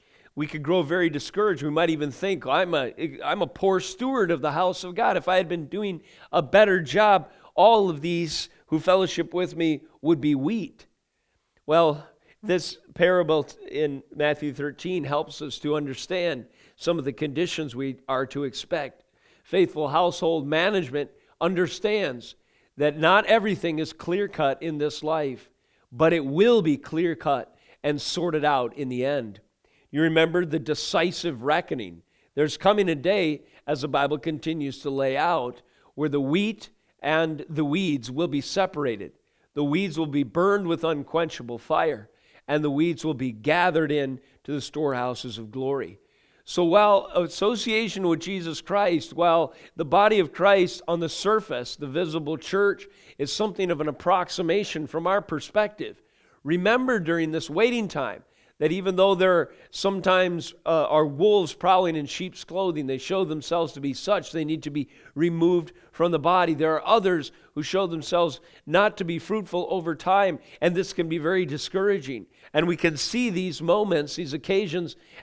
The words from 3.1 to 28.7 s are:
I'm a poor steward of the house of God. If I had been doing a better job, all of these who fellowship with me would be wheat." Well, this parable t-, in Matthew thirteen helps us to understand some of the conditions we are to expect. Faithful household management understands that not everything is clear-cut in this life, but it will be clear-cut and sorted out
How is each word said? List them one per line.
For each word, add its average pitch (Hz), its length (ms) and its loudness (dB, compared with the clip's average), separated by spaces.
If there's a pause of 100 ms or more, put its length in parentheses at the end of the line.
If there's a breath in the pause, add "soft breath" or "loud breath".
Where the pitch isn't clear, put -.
I'm 180 200 -2
a 165 40 -2
poor 190 320 0
steward 233 540 -2
of 147 80 -2
the 147 100 -2
house 180 320 -2
of 180 140 -12
God. 220 200 2
If 170 120 -4
I 185 80 4
had 185 120 2
been 170 180 -6
doing 190 360 -6 (300 loud breath)
a 165 100 2
better 190 380 6
job, 175 500 4 (260 loud breath)
all 208 320 8
of 151 120 -4
these 170 480 -2 (180 soft breath)
who 156 140 0
fellowship 180 520 2
with 175 220 -2
me 160 300 0 (180 loud breath)
would 151 180 2
be 147 140 2
wheat." 160 520 -4 (800)
Well, 151 380 4 (380 soft breath)
this 180 360 -2 (160)
parable 170 500 2
t-, - 120 -20 (140)
in 143 320 -4 (100)
Matthew 147 400 -2
thirteen 147 520 -6
helps 147 360 -4
us 151 200 -10
to 151 160 -2
understand 147 680 -4 (280 soft breath)
some 170 240 -2
of 139 60 -4
the 135 80 -4
conditions 151 640 -4
we 135 220 -6 (100)
are 135 180 -2
to 143 160 -8
expect. 139 640 -8 (400 soft breath)
Faithful 170 420 0
household 165 640 0
management 156 640 0 (300 soft breath)
understands 180 920 -2 (420)
that 147 220 0
not 185 280 6
everything 190 520 2
is 160 140 -4
clear-cut 170 680 -2
in 151 180 -4
this 147 260 -4
life, 151 440 -4 (440)
but 160 200 4
it 160 140 2
will 208 340 6
be 156 160 4
clear-cut 156 800 -2 (300 soft breath)
and 147 180 -2
sorted 160 420 -2
out 131 320 0